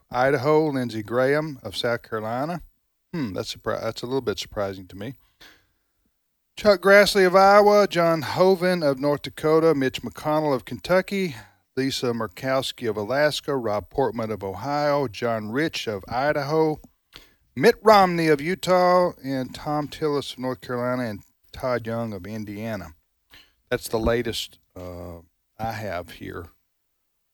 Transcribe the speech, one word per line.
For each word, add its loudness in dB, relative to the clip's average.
Idaho. 2
Lindsey -4
Graham -2
of -12
South -4
Carolina. -6
Hmm, -6
that's -8
surpri-, -6
that's -8
a -8
little -4
bit -4
surprising -8
to -20
me. -12
Chuck 4
Grassley 6
of 4
Iowa, 8
John 2
Hoeven 2
of 0
North -2
Dakota, 2
Mitch -2
McConnell -2
of -4
Kentucky, -2
Lisa -2
Murkowski -6
of -2
Alaska, -2
Rob -4
Portman -4
of -8
Ohio, -2
John -4
Rich -4
of -6
Idaho, 0
Mitt 4
Romney 6
of 4
Utah, 2
and -6
Tom -6
Tillis -4
of -14
North -8
Carolina, -4
and -12
Todd -4
Young -6
of -12
Indiana. -10
That's -6
the -2
latest, -4
uh, -14
I -6
have -10
here -14